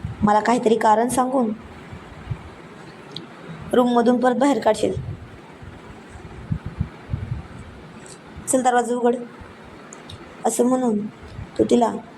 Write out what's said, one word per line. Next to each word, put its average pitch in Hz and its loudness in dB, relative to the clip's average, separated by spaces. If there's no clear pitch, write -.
मला 208 6
काहीतरी 226 4
कारण 220 4
सांगून 254 2
रूममधून 240 6
परत 247 4
बाहेर 262 4
काढशील. 214 2
चल 262 2
दरवाजा 240 2
उघड." 240 4
असं 220 2
म्हणून 240 2
तो 226 6
तिला 233 4